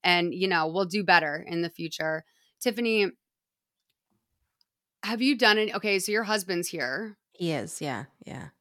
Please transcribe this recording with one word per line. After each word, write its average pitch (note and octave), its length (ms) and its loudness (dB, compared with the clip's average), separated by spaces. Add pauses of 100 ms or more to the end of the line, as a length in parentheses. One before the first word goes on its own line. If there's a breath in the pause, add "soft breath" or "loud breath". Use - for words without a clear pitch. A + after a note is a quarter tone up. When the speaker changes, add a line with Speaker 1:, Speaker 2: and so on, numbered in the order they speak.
Speaker 1:
And, F3 280 2
you F#3 140 0
know, E3 220 2
we'll F#3 180 0
do G3 160 -2
better D#3+ 440 4
in E3+ 160 -2
the E3+ 60 -4
future. D#3+ 560 -6 (360)
Tiffany, A3 480 2 (1900)
have A3 200 -4
you C4+ 140 4
done A3 220 6
any, G#3+ 160 0
okay, G3+ 240 0
so G3 140 -4
your A3 120 0
husband's F#3+ 440 -2
here. E3 480 -6 (160)
Speaker 2:
He E3+ 200 -4
is, A#2 280 -6
yeah, C3 240 -6 (220)
yeah. - 220 -12 (120)